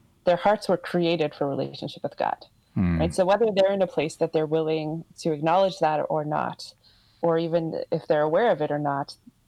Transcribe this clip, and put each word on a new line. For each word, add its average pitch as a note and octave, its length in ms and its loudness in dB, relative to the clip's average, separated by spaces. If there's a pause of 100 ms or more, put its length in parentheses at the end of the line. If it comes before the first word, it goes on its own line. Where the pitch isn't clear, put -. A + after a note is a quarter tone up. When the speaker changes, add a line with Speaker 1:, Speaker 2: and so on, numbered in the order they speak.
(260)
Speaker 1:
their F3 100 6
hearts G#3 320 2
were F3+ 100 2
created E3+ 580 0
for E3+ 120 -2
relationship - 560 -6
with - 140 -10
God, - 280 -4 (300)
Speaker 2:
Hmm. F2 240 2
Speaker 1:
right? D#3+ 140 -2
So F#3+ 120 2
whether G#3 280 4
they're F#3+ 180 4
in G3 100 0
a F#3 60 2
place D#3+ 300 -4
that E3 160 -2
they're D#3 140 2
willing D#3 560 -2 (160)
to E3 120 -2
acknowledge E3 480 2
that D#3 300 2
or D#3 160 -2
not, D3 480 -4 (480)
or E3 160 2
even E3 540 -2
if D#3+ 160 -4
they're D3+ 140 4
aware F3 300 2
of D3+ 100 0
it D3 100 -2
or D3 80 -2
not, C#3+ 360 -4 (320)